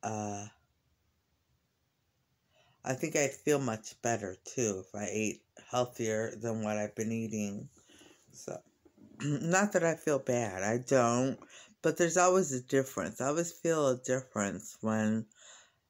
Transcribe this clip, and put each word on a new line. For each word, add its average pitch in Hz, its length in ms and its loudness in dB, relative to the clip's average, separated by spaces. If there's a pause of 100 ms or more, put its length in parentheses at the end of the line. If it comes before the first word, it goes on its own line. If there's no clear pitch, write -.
uh, 104 440 -6 (2500)
I 135 100 -2
think 151 220 -2
I'd 139 160 2
feel 147 260 2
much 113 440 -4
better, 107 420 -2
too, 101 420 -2
if - 80 -18
I 104 160 -6
ate 104 320 -4 (280)
healthier 113 640 -2
than 113 260 -4
what 107 140 -2
I've 104 180 -4
been 110 160 -4
eating. 107 580 -4 (640)
So, - 280 -12 (300)
<clears throat> - 300 -20
not 170 520 2
that 175 120 4
I 165 120 2
feel 147 220 2
bad, 117 440 0
I 110 160 2
don't, 127 600 4 (440)
but 156 140 2
there's 170 200 2
always 180 360 4
a 127 100 -4
difference. 127 580 -2
I 131 80 0
always 170 240 -2
feel 160 360 2
a 127 80 2
difference 120 840 -4
when 110 460 0 (640)